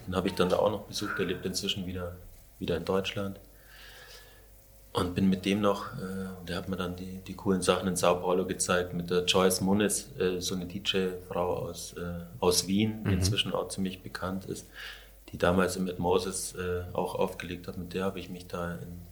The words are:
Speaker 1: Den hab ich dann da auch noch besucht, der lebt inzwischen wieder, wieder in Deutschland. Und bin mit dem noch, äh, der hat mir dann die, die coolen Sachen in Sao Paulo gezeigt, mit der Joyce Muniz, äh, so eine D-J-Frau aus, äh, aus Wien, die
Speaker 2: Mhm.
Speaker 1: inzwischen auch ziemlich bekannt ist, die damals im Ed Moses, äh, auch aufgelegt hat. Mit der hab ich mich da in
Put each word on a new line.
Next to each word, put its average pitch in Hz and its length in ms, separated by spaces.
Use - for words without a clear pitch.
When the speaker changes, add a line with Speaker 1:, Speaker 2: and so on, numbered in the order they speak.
Speaker 1:
Den 90 80
hab 92 100
ich 92 100
dann 90 140
da 92 80
auch 101 140
noch 101 120
besucht, - 340
der 95 80
lebt 90 200
inzwischen 95 420
wieder, 90 280
wieder 87 180
in 85 80
Deutschland. 98 540
Und 87 220
bin 95 120
mit 92 180
dem 98 140
noch, 101 340
äh, 92 540
der 90 100
hat 92 120
mir 95 80
dann 90 180
die, 92 300
die 95 80
coolen 92 300
Sachen 92 240
in 87 80
Sao 90 240
Paulo 92 260
gezeigt, 90 480
mit 87 160
der 90 160
Joyce 92 360
Muniz, 98 480
äh, 92 200
so 87 140
eine 90 140
D-J-Frau 90 880
aus, - 300
äh, 87 40
aus 90 280
Wien, 107 360
die 104 60
Speaker 2:
Mhm. 98 60
Speaker 1:
inzwischen 92 380
auch 92 160
ziemlich 95 340
bekannt 95 420
ist, - 220
die - 80
damals 90 380
im 92 100
Ed 90 100
Moses, 90 560
äh, 90 300
auch 90 200
aufgelegt 90 520
hat. 92 120
Mit 87 160
der 92 100
hab 95 120
ich 85 120
mich 90 160
da 87 280
in 85 280